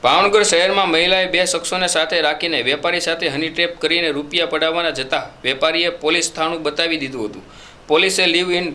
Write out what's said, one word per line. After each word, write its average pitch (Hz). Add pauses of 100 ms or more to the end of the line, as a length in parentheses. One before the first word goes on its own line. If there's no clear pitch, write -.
ભાવનગર 196
શહેરમાં 190
મહિલાએ 185
બે 175
શખ્સોને 180
સાથે 165 (100)
રાખીને 156
વેપારી 151
સાથે 170
હની 160
ટ્રેપ 170
કરીને 165
રૂપિયા 151
પડાવવાના 160
જતા 131 (240)
વેપારીએ 160
પોલીસ 165
થાણું 160
બતાવી 160
દીધું 127
હતું. 95 (460)
પોલીસે 185
live 175 (100)
in 180